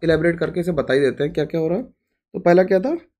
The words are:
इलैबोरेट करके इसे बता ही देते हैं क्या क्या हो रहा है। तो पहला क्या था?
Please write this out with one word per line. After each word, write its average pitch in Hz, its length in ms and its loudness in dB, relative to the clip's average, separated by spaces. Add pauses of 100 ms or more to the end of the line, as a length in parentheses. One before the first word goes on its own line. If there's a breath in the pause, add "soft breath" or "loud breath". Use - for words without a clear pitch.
इलैबोरेट 165 340 2
करके 170 220 -4
इसे 170 120 -2
बता 131 220 -2
ही 139 60 2
देते 139 240 0
हैं 156 80 -4
क्या 151 120 -2
क्या 165 160 -4
हो 160 80 -2
रहा 175 100 -2
है। 262 60 -6
तो - 560 -20
पहला 180 240 6
क्या 190 160 2
था? 269 140 -2 (260)